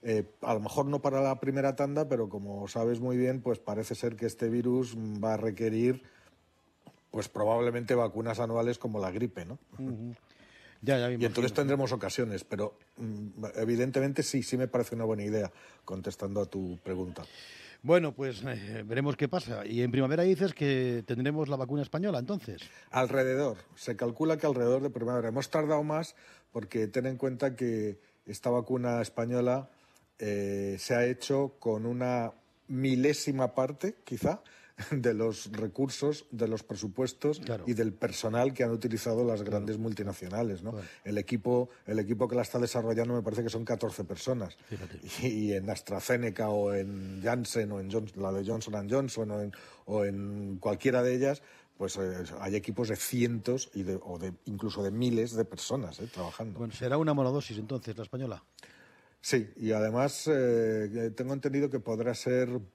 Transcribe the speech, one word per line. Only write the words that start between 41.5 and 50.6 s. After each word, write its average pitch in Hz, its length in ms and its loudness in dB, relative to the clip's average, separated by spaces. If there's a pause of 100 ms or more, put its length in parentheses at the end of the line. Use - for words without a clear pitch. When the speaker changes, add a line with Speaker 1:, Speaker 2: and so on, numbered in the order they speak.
Speaker 1:
el 110 120 0
equipo 110 300 0
que 120 80 0
la 120 60 4
está 123 160 -2
desarrollando 117 560 0
me 120 80 0
parece 110 200 -2
que 113 60 0
son 113 160 -4
catorce 107 400 -2
personas. 101 520 -4 (120)
Speaker 2:
Fíjate. 92 300 -10 (240)
Speaker 1:
Y, 127 60 0
y 107 260 0
en 98 160 -2
AstraZeneca 107 800 0
o 101 240 2
en 95 480 -4
Janssen 113 500 0
o 98 80 -4
en 95 100 -6
Johnson, 104 320 -2
la 95 100 0
de 98 140 -2
Johnson 110 280 -4
and 101 180 -2
Johnson 120 380 0
o 104 120 -4
en, 101 100 -6 (340)
o 104 180 0
en 98 560 -4